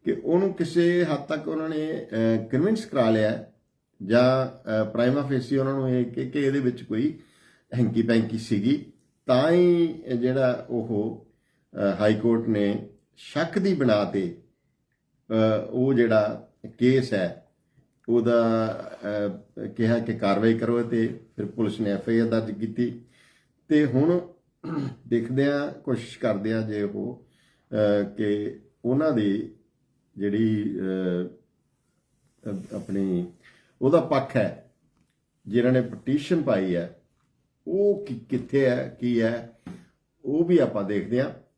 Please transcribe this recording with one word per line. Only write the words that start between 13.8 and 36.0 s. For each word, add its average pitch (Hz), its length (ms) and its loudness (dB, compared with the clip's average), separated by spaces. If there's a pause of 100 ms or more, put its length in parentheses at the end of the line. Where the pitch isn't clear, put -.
ਤੇ, 95 360 -4 (920)
ਅਹ, 110 380 2
ਉਹ 127 240 0
ਜਿਹੜਾ 113 580 2 (260)
ਕੇਸ 123 360 2
ਹੈ 92 380 -4 (580)
ਉਹਦਾ, 117 600 2 (240)
ਅਹ, 104 760 -6
ਕਿਹਾ 117 320 0
ਕਿ 113 140 -4
ਕਾਰਵਾਈ 110 440 2
ਕਰੋ 117 260 0
ਤੇ 113 360 -2 (160)
ਫਿਰ 104 100 -6
ਪੁਲਿਸ 107 340 -4
ਨੇ 104 120 -2
ਐਫ 101 180 -4
ਆਈ 113 100 4
ਆਰ 113 80 2
ਦਰਜ 110 240 -2
ਕੀਤੀ। 113 500 -6 (680)
ਤੇ 151 180 4
ਹੁਣ 156 480 0 (720)
ਦੇਖਦੇ 127 440 0
ਹਾਂ, 143 200 -4
ਕੋਸ਼ਿਸ਼ - 480 -6
ਕਰਦੇ 107 340 -2
ਹਾਂ 113 80 0
ਜੇ 107 200 -4
ਉਹ, 104 460 -6 (440)
ਅਹ, 104 380 2
ਕਿ 104 500 -2 (260)
ਉਹਨਾਂ 147 260 2
ਦੀ 107 400 0 (680)
ਜਿਹੜੀ, 104 640 0
ਅਹ, 92 480 -2 (1200)
ਅਹ, 95 240 -10
ਆਪਣੀ 95 560 -4 (500)
ਉਹਦਾ 151 200 4
ਪੱਖ 135 340 -2
ਹੈ, 101 360 -2 (760)
ਜਿਨ੍ਹਾਂ 120 260 4
ਨੇ 127 80 4
ਪਟੀਸ਼ਨ 143 640 -2